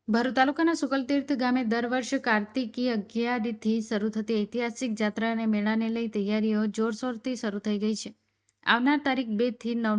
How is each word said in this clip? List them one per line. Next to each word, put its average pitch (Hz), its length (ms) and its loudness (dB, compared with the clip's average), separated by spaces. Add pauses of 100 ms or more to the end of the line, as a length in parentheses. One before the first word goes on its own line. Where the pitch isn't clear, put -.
ભરૂચ 233 280 2
તાલુકાના 294 460 4
સુકલતીર્થ 269 560 0
ગામે 254 260 2
દર 233 260 0
વર્ષ 254 320 -2
કાર્તિકી 226 680 -2
અગિયારથી 226 920 -2
શરૂ 214 300 -2
થતી 220 260 -2
ઐતિહાસિક 226 580 -2
જાત્રા 214 360 0
અને 226 160 -2
મેળાને 220 420 2
લઈ 233 200 -2
તૈયારીઓ 214 520 0 (100)
જોરશોરથી 233 640 -2
શરૂ 208 300 -4
થઈ 208 160 0
ગઈ 214 140 0
છે. - 180 -10 (520)
આવનાર 254 360 4
તારીખ 262 340 0
બે 240 200 2
થી 233 200 -4
નવ 220 240 2